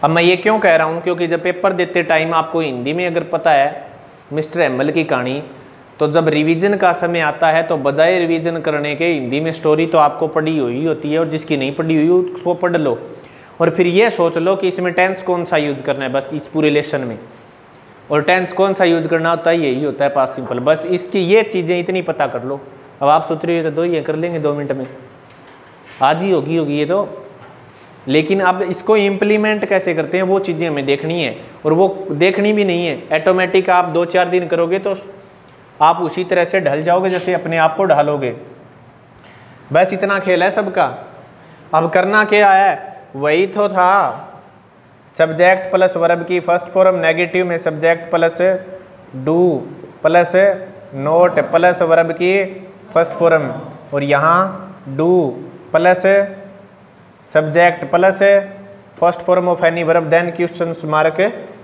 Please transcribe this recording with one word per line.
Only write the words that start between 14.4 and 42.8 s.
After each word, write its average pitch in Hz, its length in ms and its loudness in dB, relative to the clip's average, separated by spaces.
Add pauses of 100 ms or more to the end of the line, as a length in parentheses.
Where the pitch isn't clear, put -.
कि 185 120 -2
इसमें 180 240 -4
tense 185 300 0
कौन 175 220 -2
सा 170 120 -2
यूज़ 143 260 -2
करना 135 220 -4
है 127 80 -6
बस 135 220 -4
इस 147 140 -8
पूरे 151 220 0
lesson 147 300 -2
में, 117 180 -8 (920)
और 147 120 0
tense 180 300 0
कौन 190 220 2
सा 190 100 0
यूज़ 165 240 2
करना 165 220 0
होता 165 200 0
है 170 80 2
यही 139 260 -2
होता 143 200 -2
है 143 60 2
पास्ट 139 240 -2
simple। 120 260 -6
बस 156 280 0
इसकी 180 320 -2
ये 190 240 4
चीज़ें 180 340 -2
इतनी 180 240 -4
पता 156 240 -2
कर 127 160 -6
लो। 139 180 -8 (420)
अब 139 60 4
आप 160 200 4
सोच 160 160 -4
रहे 170 140 0
हो 160 60 -2
"ये 156 60 -2
तो 143 60 -6
दो 160 60 0
ही 175 120 0
है, 151 80 -2
कर 156 140 -4
लेंगे 170 220 -4
दो 151 160 -2
मिनट 143 180 -4
में", 131 140 -6 (1160)
आज 151 200 0
ही 196 80 0
होगी, 156 260 0
होगी 147 220 -2
ये 151 80 0
तो, 190 360 -4 (840)
लेकिन 156 360 2
अब 185 200 2
इसको 180 340 0
implement 208 680 0
कैसे 190 300 0
करते 156 220 -4
हैं 190 80 0
वो 190 160 0
चीज़ें 170 280 -4
हमें 143 180 -4
देखनी 156 360 -2
है 123 140 -4 (300)
और 151 60 2
वो 185 160 4 (240)
देखनी 190 400 2
भी 208 120 2
नहीं 175 220 -2
है। 147 100 -4 (180)
Automatic 185 560 2
आप 180 160 4
दो 165 200 0
चार 175 220 0
दिन 175 200 0
करोगे 170 300 -2
तो 196 160 -4 (840)
आप 170 220 4
उसी 175 220 -4
तरह 180 200 2
से 180 160 0
ढल 151 220 -2
जाओगे 180 260 2
जैसे 180 260 -2
अपने 170 240 -4
आप 160 180 2
को 190 80 0
ढालोगे। 147 500 2 (1400)
बस 180 200 2
इतना 196 260 -2
खेल 185 240 0
है 196 80 2
सबका। 185 340 -2 (920)
अब 165 160 2
करना 190 360 2
क्या 208 260 6
है, 190 420 0 (220)